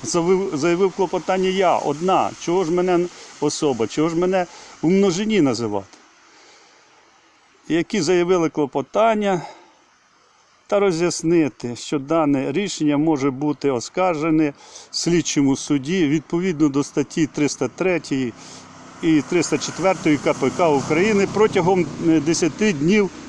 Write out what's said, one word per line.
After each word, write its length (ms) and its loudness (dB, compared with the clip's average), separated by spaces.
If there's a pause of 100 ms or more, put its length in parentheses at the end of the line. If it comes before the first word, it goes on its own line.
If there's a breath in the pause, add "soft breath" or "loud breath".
Заявив, 540 0
заявив 340 2
клопотання 580 -2
я, 280 2
одна. 600 0
Чого 240 -2
ж 80 -2
мене 340 0 (340 loud breath)
особа, 480 0
чого 220 0
ж 60 -4
мене 300 0 (360 loud breath)
у 80 2
множині 520 2
називати? 560 -2 (1700 soft breath)
Які 340 -2
заявили 480 2
клопотання, 920 0 (1300 loud breath)
та 60 4
роз'яснити, 960 0
що 240 -6
дане 520 0
рішення 460 -2
може 340 2
бути 400 -2
оскаржене 840 0 (380 loud breath)
в 40 -12
слідчому 600 0
суді 520 -2
відповідно 600 0
до 140 0
статті 440 -2
триста 400 -2
третьої 680 -4 (680 loud breath)
і 280 4
триста 280 0
четвертої 600 0
К 160 0
П 160 0
К 200 0
України 640 2
протягом, 520 2 (220)
е, 120 4
десяти 540 0
днів 360 2 (200)